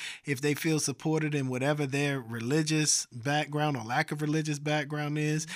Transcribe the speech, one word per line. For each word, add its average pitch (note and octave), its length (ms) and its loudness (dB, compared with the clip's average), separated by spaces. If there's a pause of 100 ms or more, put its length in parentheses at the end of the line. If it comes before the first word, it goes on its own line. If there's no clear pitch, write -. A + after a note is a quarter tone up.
(240)
if C#3 160 -2
they D3 140 2
feel D#3 260 2
supported D#3 540 0
in C3+ 140 0
whatever C#3 400 0
their C#3 320 0
religious C#3+ 920 2
background D3 640 0
or A#2 80 -4
lack C3 280 0
of D3+ 100 -4
religious D3+ 380 0
background D3 580 -2
is, D3+ 380 0